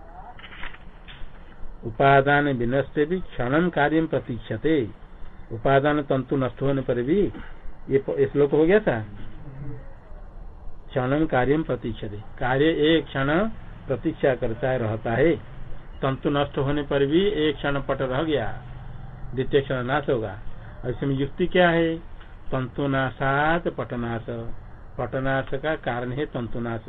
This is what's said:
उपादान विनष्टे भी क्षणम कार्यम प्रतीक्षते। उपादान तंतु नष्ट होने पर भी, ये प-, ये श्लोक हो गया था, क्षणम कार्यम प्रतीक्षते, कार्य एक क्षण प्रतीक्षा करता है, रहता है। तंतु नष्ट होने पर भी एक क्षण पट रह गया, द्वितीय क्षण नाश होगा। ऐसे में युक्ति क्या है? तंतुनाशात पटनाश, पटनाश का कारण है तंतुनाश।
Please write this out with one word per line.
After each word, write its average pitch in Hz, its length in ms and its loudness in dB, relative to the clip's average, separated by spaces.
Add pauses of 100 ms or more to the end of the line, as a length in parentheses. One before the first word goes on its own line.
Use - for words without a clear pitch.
(1900)
उपादान 139 640 6
विनष्टे 135 560 2
भी 180 140 -2
क्षणम 151 500 0
कार्यम 156 380 2
प्रतीक्षते। 123 840 0 (600)
उपादान 139 500 4
तंतु 139 360 0
नष्ट 127 240 -2
होने 135 200 2
पर 131 140 0
भी, 135 380 2 (560)
ये 135 80 4
प-, 143 220 0
ये 135 60 6
श्लोक 139 260 4
हो 156 140 6
गया 196 140 6
था, 123 260 0 (1800)
क्षणम 139 360 0
कार्यम 139 380 4
प्रतीक्षते, 113 600 -4 (160)
कार्य 135 260 4
एक 156 400 4
क्षण 147 420 2 (400)
प्रतीक्षा 139 480 2
करता 117 340 0
है, 131 80 2
रहता 110 340 -2
है। 143 480 2 (420)
तंतु 135 280 0
नष्ट 143 280 0
होने 143 260 2
पर 139 220 2
भी 165 200 4
एक 156 300 2
क्षण 143 260 0
पट 135 200 -2
रह 131 220 0
गया, 123 380 0 (760)
द्वितीय 131 260 4
क्षण 131 220 -2
नाश 143 260 0
होगा। 107 300 0 (460)
ऐसे 127 200 -2
में 139 100 2
युक्ति 139 320 0
क्या 180 220 6
है? 165 280 2 (540)
तंतुनाशात 139 1160 0
पटनाश, 117 580 -4 (720)
पटनाश 135 560 -2
का 151 220 -2
कारण 123 360 -4
है 147 140 -2
तंतुनाश। 117 640 -4